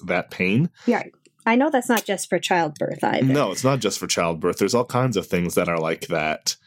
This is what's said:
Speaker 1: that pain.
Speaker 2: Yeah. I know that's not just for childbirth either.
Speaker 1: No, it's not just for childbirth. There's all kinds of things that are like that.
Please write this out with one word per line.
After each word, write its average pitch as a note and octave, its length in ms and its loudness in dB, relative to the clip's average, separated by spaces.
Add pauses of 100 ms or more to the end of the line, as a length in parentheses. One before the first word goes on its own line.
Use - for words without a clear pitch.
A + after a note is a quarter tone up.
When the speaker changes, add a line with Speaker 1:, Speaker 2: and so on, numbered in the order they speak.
Speaker 1:
that F2+ 240 -2
pain. G#2+ 400 0 (160)
Speaker 2:
Yeah. A3+ 160 2 (420)
I A3+ 120 2
know C#4+ 140 2
that's B3+ 200 0
not A3 140 0
just F#3 240 -4
for F3+ 100 2
childbirth - 640 -2
either. A2 180 0 (100)
Speaker 1:
No, C3 200 2
it's - 100 -8
not C3+ 180 4
just G#2 180 0
for F#2 80 -8
childbirth. E2+ 520 0
There's G2 160 2
all A#2+ 120 4
kinds B2 300 0
of F2+ 100 -2
things F2 280 0
that F2+ 140 2
are E2+ 100 0
like D#2+ 300 -2
that. D#2 480 -2 (100)